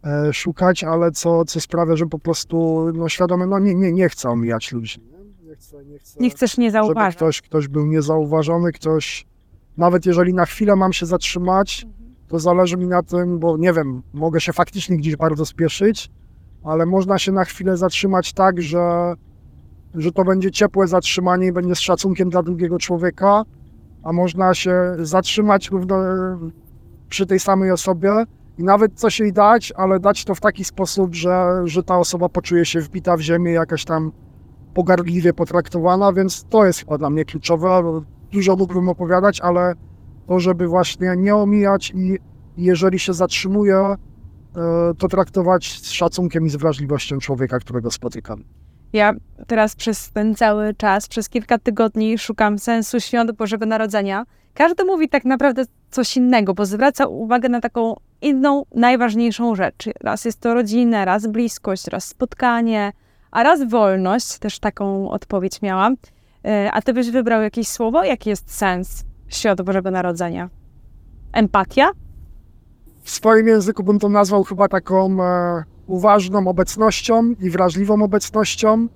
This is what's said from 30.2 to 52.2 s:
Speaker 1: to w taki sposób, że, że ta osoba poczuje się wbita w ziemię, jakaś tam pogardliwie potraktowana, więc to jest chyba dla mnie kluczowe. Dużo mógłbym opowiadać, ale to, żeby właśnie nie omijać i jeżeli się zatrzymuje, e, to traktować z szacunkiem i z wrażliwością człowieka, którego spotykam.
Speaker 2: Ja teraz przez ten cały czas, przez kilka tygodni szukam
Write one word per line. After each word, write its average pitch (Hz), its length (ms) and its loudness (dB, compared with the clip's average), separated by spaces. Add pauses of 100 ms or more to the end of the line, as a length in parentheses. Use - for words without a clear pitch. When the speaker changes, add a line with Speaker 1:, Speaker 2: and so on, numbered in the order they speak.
Speaker 1:
to 190 100 -2
w - 60 -14
taki 196 220 0
sposób, 185 520 -4
że, 180 500 0
że 170 180 -2
ta 185 160 0
osoba 175 300 0
poczuje 170 360 0
się 165 160 -2
wbita 175 360 -2
w 160 40 -2
ziemię, 170 300 0
jakaś 165 340 -2
tam 160 260 -4 (600)
pogardliwie 175 600 2
potraktowana, 180 800 0
więc 190 360 -2
to 220 160 6
jest 175 140 2
chyba - 180 -6
dla 151 120 -2
mnie 151 160 0
kluczowe. 170 760 0 (300)
Dużo 190 240 2
mógłbym 180 340 0
opowiadać, 180 520 0
ale 180 320 0 (540)
to, 180 120 0
żeby 180 280 0
właśnie 180 500 0
nie 196 180 2
omijać 202 600 2
i 185 220 -2 (400)
jeżeli 180 420 2
się 190 140 -4
zatrzymuje, 190 640 0
e, 196 200 0 (1000)
to 190 100 -2
traktować 185 760 0
z - 100 -14
szacunkiem 170 540 -2
i 156 40 0
z 143 60 -4
wrażliwością 143 640 -2
człowieka, 127 400 -4
którego 117 320 -6
spotykam. 113 520 -10 (500)
Speaker 2:
Ja 214 200 4 (340)
teraz 214 280 0
przez - 360 -8
ten 214 240 -2
cały 214 380 0
czas, 208 340 -2
przez - 220 -8
kilka 233 280 -2
tygodni 220 600 0
szukam 208 420 -2